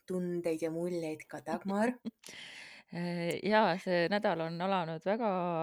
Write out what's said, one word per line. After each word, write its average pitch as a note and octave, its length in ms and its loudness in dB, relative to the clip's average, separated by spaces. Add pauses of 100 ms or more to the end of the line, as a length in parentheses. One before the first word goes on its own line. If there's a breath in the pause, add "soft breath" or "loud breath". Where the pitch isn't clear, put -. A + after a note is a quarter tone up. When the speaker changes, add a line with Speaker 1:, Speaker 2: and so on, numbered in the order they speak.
Speaker 1:
tundeid F3 540 -2
ja E3 80 0
muljeid E3 580 -4
ka D3+ 180 -10
Dagmar. G3 480 0
Speaker 2:
<laughs> - 80 -20 (840 loud breath)
Äh, F3 480 -2 (100)
jaa, G#3 320 6
see F3 320 2
nädal G3+ 320 2
on E3 160 -4
alanud F3 480 0
väga, A3 220 2 (340)